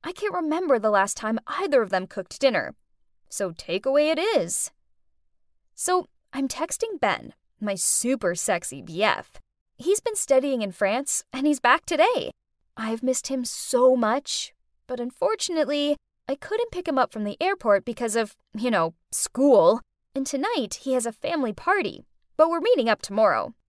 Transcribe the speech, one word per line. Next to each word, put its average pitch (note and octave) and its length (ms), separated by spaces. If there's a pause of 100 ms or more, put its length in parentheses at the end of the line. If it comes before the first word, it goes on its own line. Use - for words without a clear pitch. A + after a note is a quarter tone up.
I E4+ 80
can't G4 220
remember D#4+ 440
the G#3+ 120
last G3 260
time A3 300
either D4 340
of G3 100
them F#3+ 160
cooked - 340
dinner. G3+ 340 (540)
So F#3 240
takeaway C4+ 580
it D#4 80
is. D#4+ 540 (1000)
So F4+ 340 (240)
I'm C4+ 160
texting F#4+ 520
Ben, F3 340 (260)
my G3+ 160
super A3+ 580
sexy E3+ 480
B F3 220
F. - 340 (400)
He's F4 220
been G#4+ 160
studying C4 460
in F#3+ 100
France, A3 600
and C4+ 140
he's D4 140
back C4 260
today. F4 460 (440)
I've A3 260
missed B3+ 260
him C4 160
so B3+ 500
much, A#3+ 580 (340)
but B3+ 120
unfortunately, D4 1000 (320)
I C4+ 60
couldn't A4+ 380
pick F4+ 160
him C4+ 100
up - 140
from G#3+ 120
the G#3 160
airport E4 440
because A3+ 320
of, A3 180 (200)
you A#3 160
know, E3+ 240 (180)
school. A3+ 680 (340)
And C4+ 120
tonight, D4 560
he C4 120
has A#3+ 120
a A3+ 60
family C4 400
party, F4+ 520 (320)
but E4 140
we're E4+ 100
meeting F4+ 280
up G#3+ 140
tomorrow. G3+ 520 (140)